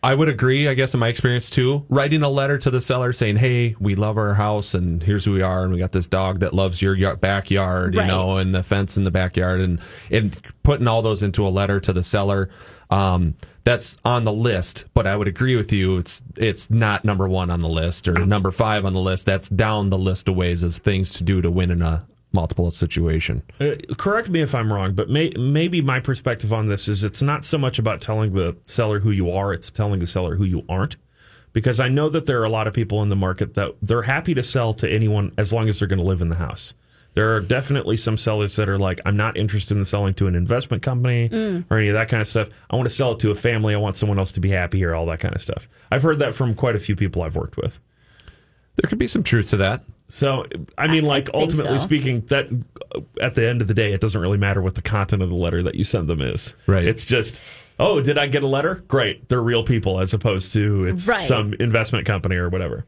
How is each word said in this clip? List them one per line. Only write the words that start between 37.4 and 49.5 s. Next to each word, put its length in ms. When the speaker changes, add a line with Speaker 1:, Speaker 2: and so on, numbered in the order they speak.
Speaker 3:
definitely 560
some 200
sellers 380
that 140
are 100
like, 260
"I'm 120
not 200
interested 400
in 80
selling 300
to 140
an 80
investment 480
company 440
Speaker 2:
Mm. 400
Speaker 3:
or 100
any 100
of 60
that 140
kind 120
of 80
stuff. 200
I 60
wanna 140
sell 200
it 80
to 140
a 20
family. 400
I 40
want 180
someone 240
else 100
to 100
be 100
happy 280
here," 160
all 120
that 120
kind 160
of 80
stuff. 260
I've 140
heard 160
that 140
from 200
quite 220
a 20
few 160
people 280
I've 120
worked 220
with. 240
Speaker 1:
There 120
could 120
be 80
some 160
truth 260